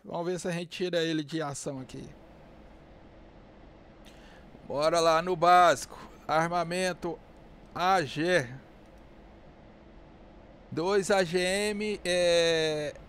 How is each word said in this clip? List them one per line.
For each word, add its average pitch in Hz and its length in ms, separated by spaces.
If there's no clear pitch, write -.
Vamos 170 240
ver 180 120
se 196 100
a - 20
gente 170 180
tira 175 320
ele 160 220
de 156 180
ação 139 380
aqui. 131 280
Bora 160 320
lá 165 240
no 180 120
básico. 175 640
Armamento 170 920
A 185 300
G. 151 440
Dois 180 400
A 196 140
G 175 160
M, 202 680
é, 165 880